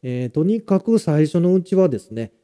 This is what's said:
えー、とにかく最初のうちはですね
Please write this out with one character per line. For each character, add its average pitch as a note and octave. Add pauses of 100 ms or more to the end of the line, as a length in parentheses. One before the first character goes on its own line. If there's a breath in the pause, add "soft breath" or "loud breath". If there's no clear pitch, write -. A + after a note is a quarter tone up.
え B2+
ー、 A#2+
と D3+
に A3
か G3
く A3+
最 D#3
初 D#3+
の F3+
う F#3+
ち F3+
は F#3
で A#2+
す -
ね A2 (120)